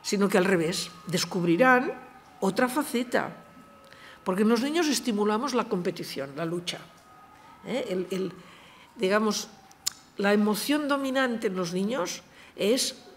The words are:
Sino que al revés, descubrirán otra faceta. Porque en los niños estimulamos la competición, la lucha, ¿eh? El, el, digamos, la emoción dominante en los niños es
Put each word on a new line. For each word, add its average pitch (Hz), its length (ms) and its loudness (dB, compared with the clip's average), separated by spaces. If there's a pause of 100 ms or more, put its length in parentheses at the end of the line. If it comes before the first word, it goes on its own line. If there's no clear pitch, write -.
Sino 202 280 0
que 202 80 2
al 180 80 4
revés, 170 440 0 (180)
descubrirán 202 840 2 (460)
otra 202 300 2
faceta. 247 680 -2 (880)
Porque 190 200 0
en 214 60 6
los 226 120 4
niños 302 260 0
estimulamos 214 680 0
la 233 120 0
competición, 165 720 -6
la 165 100 -6
lucha, 170 340 -6 (880)
¿eh? 226 240 -4
El, 185 220 -4
el, 185 220 -4 (600)
digamos, 208 540 0 (680)
la 202 160 2
emoción 214 540 2
dominante 262 600 0
en 190 80 -2
los 180 180 -2
niños 202 500 -2 (320)
es 220 400 0 (220)